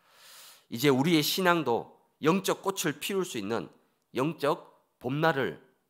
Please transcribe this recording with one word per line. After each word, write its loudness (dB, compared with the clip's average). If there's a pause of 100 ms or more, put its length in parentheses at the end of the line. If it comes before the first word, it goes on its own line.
(680)
이제 2
우리의 4
신앙도 0 (220)
영적 0
꽃을 -4
피울 -4
수 -8
있는 -4 (460)
영적 -4
봄날을 -2 (280)